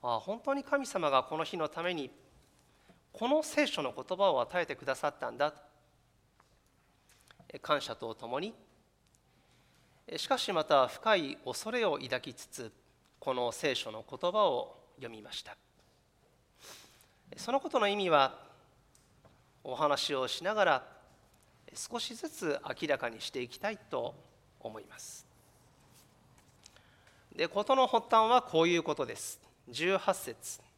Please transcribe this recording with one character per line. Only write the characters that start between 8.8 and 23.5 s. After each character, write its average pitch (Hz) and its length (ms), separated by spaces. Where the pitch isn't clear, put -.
し - 120
か 262 100
し - 160
ま 160 100
た 135 240
深 - 280
い 147 280
恐 131 280
れ 233 140
を 147 160
抱 127 200
き 123 120
つ - 120
つ、 113 260
こ 135 140
の 123 180
聖 135 240
書 113 160
の 110 180
言 175 220
葉 208 140
を 127 320
読 120 160
み 110 100
ま - 100
し - 120
た。 - 120
そ - 160
の 269 80
こ 311 100
と 262 100
の 208 80
意 202 80
味 190 140
は、 139 300
お 127 120
話 143 400
を 131 140
し - 140
な 196 100
が 214 100
ら 147 240
少 - 260
し 226 160
ず 311 140
つ 151 300
明 160 60
ら 139 100
か 127 120
に 113 100
し - 120
て 131 100
い 120 80
き - 100